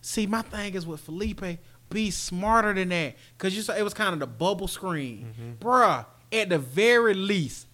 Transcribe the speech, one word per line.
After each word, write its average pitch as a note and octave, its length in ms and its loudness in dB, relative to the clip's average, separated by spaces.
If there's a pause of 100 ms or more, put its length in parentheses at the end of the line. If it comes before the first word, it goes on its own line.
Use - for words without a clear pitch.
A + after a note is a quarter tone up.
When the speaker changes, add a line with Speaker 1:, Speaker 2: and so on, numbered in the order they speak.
Speaker 1:
see, - 280 -2
my A3+ 140 -2
thing G3+ 320 -8
is F3 120 -6
with D#3+ 140 -10
Felipe, F#3+ 420 -6 (480)
be G#3+ 220 -2
smarter G#3 600 2
than F#3+ 180 0
that E3+ 260 -2 (220)
'cause F#3+ 160 -2
you G#3+ 80 -6
saw G#3 120 -4
it G#3 80 0
was G3+ 120 -2
kind G3+ 180 0
of D#3+ 80 -4
the C#3 80 -4
bubble F3 400 -2
screen. B2 720 -6
Speaker 2:
Mm-hmm. A#2 280 -10
Speaker 1:
Bruh, G#3 380 6 (260)
at A3 160 0
the F3 100 4
very G#3 560 4
least F#3+ 600 -2